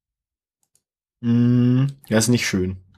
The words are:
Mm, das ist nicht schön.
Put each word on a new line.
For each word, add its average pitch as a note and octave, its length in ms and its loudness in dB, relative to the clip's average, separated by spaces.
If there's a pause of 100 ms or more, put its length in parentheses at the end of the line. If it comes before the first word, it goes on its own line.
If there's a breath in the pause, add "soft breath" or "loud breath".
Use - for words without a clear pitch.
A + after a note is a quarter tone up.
(1200)
Mm, B2 680 2 (220)
das A2 160 0
ist A#2 40 -2
nicht B2 180 0
schön. F#2+ 300 -4 (220)